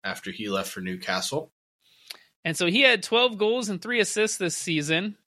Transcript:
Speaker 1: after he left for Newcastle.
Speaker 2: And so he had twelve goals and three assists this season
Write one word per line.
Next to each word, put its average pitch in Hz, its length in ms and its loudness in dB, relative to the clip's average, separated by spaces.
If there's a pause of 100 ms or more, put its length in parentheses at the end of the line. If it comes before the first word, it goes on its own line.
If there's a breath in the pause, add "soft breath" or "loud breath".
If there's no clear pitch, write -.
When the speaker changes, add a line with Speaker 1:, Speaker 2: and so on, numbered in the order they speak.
Speaker 1:
after 98 260 -6
he 104 200 -8
left 98 200 -2
for 98 120 -10
Newcastle. 92 680 -4 (920 loud breath)
Speaker 2:
And 165 100 -2
so 180 120 2
he 208 140 4
had 247 200 6
twelve 233 380 2
goals 220 300 2
and 185 120 -4
three 233 200 0
assists 214 360 0
this 175 180 -2
season 160 720 0